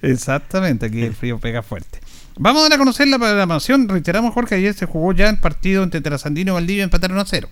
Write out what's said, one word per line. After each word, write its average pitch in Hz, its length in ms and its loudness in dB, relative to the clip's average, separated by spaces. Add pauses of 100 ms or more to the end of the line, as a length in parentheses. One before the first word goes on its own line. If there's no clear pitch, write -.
Exactamente, 139 840 -2
aquí 113 160 -4
el 113 120 -4
frío 120 260 -6
pega 117 240 -6
fuerte. - 340 -12 (400)
Vamos 262 220 2
a 311 80 4
dar 311 60 4
a 285 40 2
conocer 277 300 4
la 269 100 2
programación. 208 720 2
Reiteramos, 190 440 0
Jorge, 240 220 -2
ayer 196 180 0
se 202 140 -6
jugó 165 280 -2
ya 202 160 6
el 208 100 2
partido 190 420 2
entre 170 180 -2
Trasandino 151 520 -2
y - 20 0
Valdivia, 185 300 -2
empataron 185 340 2
a 202 60 0
cero. - 280 -6